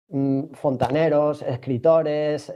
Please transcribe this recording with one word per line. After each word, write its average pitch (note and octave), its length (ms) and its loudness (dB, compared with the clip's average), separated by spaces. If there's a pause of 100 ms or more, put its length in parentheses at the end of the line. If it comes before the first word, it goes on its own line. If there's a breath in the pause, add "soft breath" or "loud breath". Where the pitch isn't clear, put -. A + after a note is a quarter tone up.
mm, C#3 460 -2
fontaneros, D3 880 0
escritores, D3+ 1120 0